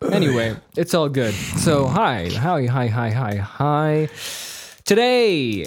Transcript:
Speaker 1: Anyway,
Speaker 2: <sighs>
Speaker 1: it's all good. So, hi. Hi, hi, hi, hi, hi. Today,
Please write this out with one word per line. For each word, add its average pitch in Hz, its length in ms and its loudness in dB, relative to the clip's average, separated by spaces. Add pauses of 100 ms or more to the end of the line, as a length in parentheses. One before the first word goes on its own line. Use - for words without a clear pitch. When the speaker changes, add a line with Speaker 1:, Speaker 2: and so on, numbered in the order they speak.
(120)
Speaker 1:
Anyway, 127 440 2 (100)
Speaker 2:
<sighs> - 120 -12
Speaker 1:
it's 170 160 -2
all 156 160 2
good. 127 240 0
So, 139 540 0
hi. 131 420 0
Hi, 131 380 0
hi, 123 200 0
hi, 113 220 0
hi, 107 260 -2
hi. 147 720 0 (760)
Today, 202 800 2